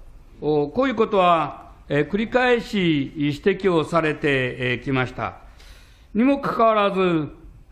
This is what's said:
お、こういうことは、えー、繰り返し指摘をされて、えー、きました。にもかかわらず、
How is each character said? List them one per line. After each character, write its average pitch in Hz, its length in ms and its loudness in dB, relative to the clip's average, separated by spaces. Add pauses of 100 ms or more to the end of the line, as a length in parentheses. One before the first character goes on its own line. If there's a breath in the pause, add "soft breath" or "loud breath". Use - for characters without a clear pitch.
(400)
お、 147 260 0
こ 175 160 -2
う 269 60 2
い - 20 -2
う 254 60 -4
こ 220 100 0
と 202 120 0
は、 170 460 2 (240)
え 143 120 0
ー、 147 100 -2
繰 202 60 -2
り 214 120 -2
返 247 320 2
し 165 540 0
指 147 240 -2
摘 190 340 2
を 160 120 2
さ 170 160 0
れ 156 160 0
て、 131 420 0
え 123 240 -2
ー、 - 20 -14
き 139 60 -6
ま 131 160 0
し - 80 -10
た。 101 220 -8 (800 soft breath)
に 214 100 2
も 277 160 2
か 185 140 -4
か 233 100 2
わ 226 100 4
ら 202 160 2
ず、 175 380 0 (440)